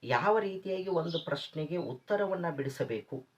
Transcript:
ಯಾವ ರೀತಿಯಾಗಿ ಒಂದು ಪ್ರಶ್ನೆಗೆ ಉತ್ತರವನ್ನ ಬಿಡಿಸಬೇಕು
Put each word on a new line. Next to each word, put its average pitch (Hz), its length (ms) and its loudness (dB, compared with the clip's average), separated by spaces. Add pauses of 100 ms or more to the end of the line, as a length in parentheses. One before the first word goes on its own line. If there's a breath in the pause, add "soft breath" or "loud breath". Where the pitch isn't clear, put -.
ಯಾವ 180 340 4
ರೀತಿಯಾಗಿ 190 500 -2
ಒಂದು 170 300 2
ಪ್ರಶ್ನೆಗೆ 156 580 -4
ಉತ್ತರವನ್ನ 180 720 0
ಬಿಡಿಸಬೇಕು 135 760 -4 (120)